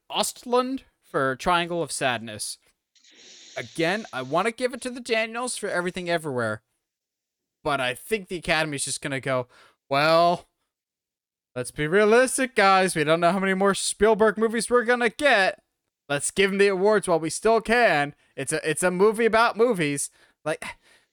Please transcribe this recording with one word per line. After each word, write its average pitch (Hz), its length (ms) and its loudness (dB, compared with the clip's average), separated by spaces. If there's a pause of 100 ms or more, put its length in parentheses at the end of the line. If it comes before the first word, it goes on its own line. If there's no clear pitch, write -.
(120)
Östlund 254 680 -2 (220)
for 135 320 -2
Triangle 170 480 -2
of 139 80 -8
Sadness. 113 680 -6 (1000)
Again, 165 580 -4
I 131 80 -8
wanna 165 300 -2
give 247 220 -6
it 254 80 -16
to 254 80 -10
the 247 100 -12
Daniels 233 580 -4
for 196 120 -8
Everything 175 400 -4
Everywhere, 127 520 -4 (1000)
but 139 160 -2
I 127 160 -2
think 202 320 -6
the 185 100 -8
Academy's 156 480 -2
just - 160 -8
gonna 139 180 -6
go, 127 280 -4 (420)
"Well, 165 580 2 (1080)
let's 123 160 -8
be 151 160 -4
realistic, 226 680 2
guys. 190 400 4
We 156 80 0
don't 160 160 2
know 170 120 4
how 196 80 -2
many 190 160 0
more 196 180 2
Spielberg 208 640 2
movies 226 320 -2
we're 240 140 2
gonna 240 260 0
get. 220 540 2 (440)
Let's 143 240 -4
give 196 200 2
him 196 80 0
the 202 80 6
awards 202 400 2
while 170 120 2
we 156 120 -4
still 226 300 2
can. 185 520 2 (220)
It's 139 180 -6
a, 156 160 -2
it's 156 140 -2
a 185 80 2
movie 208 340 2
about 220 320 2
movies." 175 540 0 (340)
Like, 156 180 -6 (500)